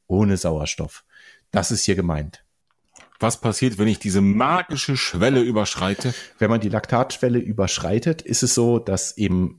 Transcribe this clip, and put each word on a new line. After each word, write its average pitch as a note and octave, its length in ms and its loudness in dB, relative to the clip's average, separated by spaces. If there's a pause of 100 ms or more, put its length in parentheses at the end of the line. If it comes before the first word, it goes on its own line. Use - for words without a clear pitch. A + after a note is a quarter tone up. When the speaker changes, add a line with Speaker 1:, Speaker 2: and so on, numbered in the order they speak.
Speaker 1:
ohne G2 320 2
Sauerstoff. D#2 640 -4 (460)
Das - 200 0
ist G#2+ 140 -2
hier G2+ 100 2
gemeint. D#2+ 480 -2 (760)
Speaker 2:
Was - 220 -2
passiert, A2+ 380 0
wenn G#2+ 100 2
ich G#2 100 0
diese G2+ 220 0
magische C3 800 0
Schwelle B2 420 2
überschreite? G#2+ 720 -2 (260)
Speaker 1:
Wenn A2 120 2
man A2+ 100 2
die G#2 80 -2
Laktatschwelle A#2+ 720 0
überschreitet, G#2+ 800 -2
ist - 220 -2
es B2 120 2
so, A#2+ 240 4
dass - 380 -4
eben, F#2 420 0